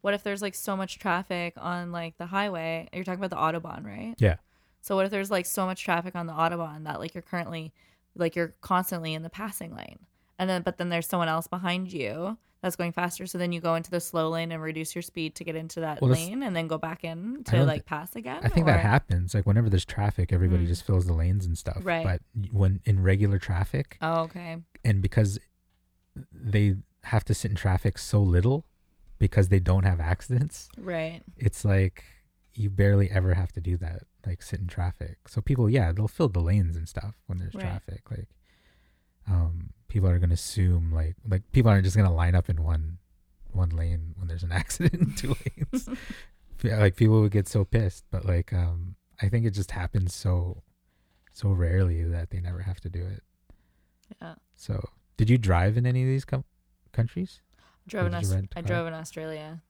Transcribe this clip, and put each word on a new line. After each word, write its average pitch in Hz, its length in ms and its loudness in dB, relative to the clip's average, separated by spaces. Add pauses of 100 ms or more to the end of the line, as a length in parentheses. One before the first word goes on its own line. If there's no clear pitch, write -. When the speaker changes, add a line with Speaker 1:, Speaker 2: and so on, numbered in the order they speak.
Speaker 1:
What 202 120 0
if 202 100 -4
there's, 202 180 -6
like, 196 140 -6
so 196 220 -6
much 190 220 -8
traffic 175 580 -4
on, 175 340 -6
like, 165 260 -10
the 175 100 -10
highway? 170 680 -4
You're 185 100 -8
talking 185 200 -6
about 185 80 -6
the 160 280 -2
Autobahn, 165 260 -12
right? 104 340 -12
Speaker 2:
Yeah. 98 180 4 (440)
Speaker 1:
So 196 140 -4
what 190 100 2
if 196 60 -4
there's, 196 200 -4
like, 180 140 -2
so 190 200 -4
much 185 180 -6
traffic 180 320 -2
on 170 120 -6
the 165 60 -10
Autobahn 160 520 -4
that, 151 140 -8
like, 165 140 -10
you're 165 100 -12
currently, 165 500 -8 (420)
like, 170 200 -2
you're 170 140 -2 (120)
constantly 175 520 -2
in 160 100 -8
the 165 60 -12
passing 196 460 -10
lane, - 300 -16 (340)
and 185 100 0
then, 180 120 0
but 175 160 -4
then 175 120 -4
there's 170 180 -2
someone 175 200 0
else 160 200 -2
behind 180 440 -4
you 160 460 -6 (240)
that's 180 160 -4
going 170 160 -2
faster. 175 340 -4
So 180 100 -8
then 175 140 -2
you 170 80 -4
go 165 160 0
into 165 160 -6
the 175 80 -2
slow 160 300 -2
lane 165 240 -4
and 160 100 -8
reduce 156 320 -8
your 175 60 -6
speed 160 340 -8
to - 80 -14
get 160 140 -8
into 160 240 -8
that 156 200 -4
Speaker 2:
Well, 131 80 4
that's, 127 120 4
Speaker 1:
lane 214 200 -6
and 208 140 -4
then 165 120 -2
go 156 100 -2
back 160 260 -8
in 175 360 -10
Speaker 2:
I 247 40 -16
Speaker 1:
to, - 140 -4
Speaker 2:
don't 139 100 6
Speaker 1:
like, 151 140 -2
Speaker 2:
thi-, - 60 -20
Speaker 1:
pass 156 280 -8
again, 131 300 -10
Speaker 2:
I - 40 4
think 165 180 4
that 113 100 6
Speaker 1:
or? 107 100 2
Speaker 2:
happens. 92 480 2
Like, 101 100 2
whenever 110 240 4
there's 92 160 4
traffic, 104 460 -2
everybody 90 320 4
Speaker 1:
Mm. 85 60 2
Speaker 2:
just 87 140 -2
fills 92 220 2
the 85 80 0
lanes 90 320 2
and 85 120 -2
stuff. - 280 -6
Speaker 1:
Right. 165 200 0
Speaker 2:
But 90 160 0 (120)
y-, 101 200 -4
when 95 320 4
in 98 180 4
regular 98 360 4
traffic, 98 640 -2
Speaker 1:
Oh, 165 200 0
okay. 165 420 -8 (220)
Speaker 2:
and 98 160 4
because 101 360 2 (960)
they 104 440 2 (280)
have - 220 0
to 107 80 0
sit - 180 -2
in - 60 -2
traffic 95 400 0
so - 240 2
little 101 440 4 (540)
because 98 300 4
they 98 100 6
don't 92 240 4
have 92 160 2
accidents, 123 760 -2
Speaker 1:
Right. 165 460 -6 (120)
Speaker 2:
it's - 300 -2
like 95 380 2 (520)
you 104 160 -2
barely 101 400 6
ever 92 240 4
have 92 180 0
to - 80 -6
do 87 160 0
that, 87 260 -6 (220)
like, 87 160 -4
sit - 180 -8
in 95 80 -4
traffic. 85 640 -6
So - 120 -2
people, 123 280 4
yeah, 110 220 4
they'll 107 160 0
fill 156 220 0
the 87 120 0
lanes 85 340 4
and 82 140 -8
stuff - 240 -10 (140)
when 90 100 -6
there's 90 160 -8
Speaker 1:
Right. - 80 -8
Speaker 2:
traffic. 92 480 -8
Like, - 200 -8 (960)
um, 85 460 0 (140)
people 95 220 2
are 87 100 4
gonna 87 140 4
assume, 87 580 2
like, 80 240 0 (120)
like, 95 240 -2
people 117 200 6
aren't 98 140 8
just 92 100 2
gonna 95 180 6
line 85 220 4
up 87 140 4
in 80 140 0
one, 80 340 -2 (540)
one 90 180 0
lane 82 480 -2
when 90 100 -6
there's 85 160 -6
an 87 80 -4
<laughs> 82 120 0
accident - 380 0
in - 140 2
two - 200 -2 (100)
lanes. - 420 -6
Speaker 1:
<laughs> - 760 -12
Speaker 2:
F-, 107 160 0
like, 101 160 6
people 110 260 6
would 104 100 4
get 101 160 2
so 101 160 0
pissed, 107 460 0
but, 90 160 -6
like, 87 280 0
um, 87 420 -2 (260)
I 98 80 2
think 117 160 2
it 107 60 2
just 95 200 -4
happens 92 440 -2
so, 90 480 -2 (720)
so - 180 -2
rarely 87 520 2
that 85 280 -4
they 92 100 -6
never 87 200 -6
have 92 200 -6
to 87 80 -8
do 90 160 -6
it. 95 180 -10 (1000)
Speaker 1:
Yeah. 165 140 -16 (200)
Speaker 2:
So, - 340 -8 (260)
did 110 140 2
you 127 80 6
drive 95 400 4
in 120 80 2
any 127 180 0
of 131 40 0
these 131 180 -2
com-, 131 180 -4 (480)
countries? 120 500 -4 (460)
Speaker 1:
Drove 190 180 -2
Speaker 2:
Or - 20 0
Speaker 1:
in - 60 0
Speaker 2:
did 170 100 -2
you 98 60 0
Speaker 1:
Aus-, 95 60 0
Speaker 2:
rent 95 200 -4
a 175 40 -8
Speaker 1:
I - 40 -10
Speaker 2:
car? - 40 -6
Speaker 1:
drove 170 200 -2
in 160 60 -8
Australia. 160 760 -12